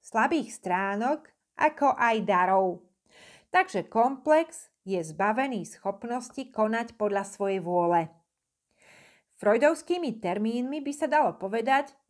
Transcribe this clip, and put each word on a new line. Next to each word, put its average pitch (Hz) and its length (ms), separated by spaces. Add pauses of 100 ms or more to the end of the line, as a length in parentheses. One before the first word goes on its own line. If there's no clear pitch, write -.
slabých 254 460
stránok, 202 840 (240)
ako 285 380
aj 233 220 (100)
darov. 185 580 (640)
Takže 359 400
komplex 277 800 (160)
je 190 160
zbavený 202 640
schopnosti 240 880
konať 226 480
podľa 202 240
svojej 196 400
vôle. 170 480 (1300)
Freudovskými 285 800
termínmi 233 640
by 285 80
sa 294 160
dalo 254 320
povedať, 233 560 (140)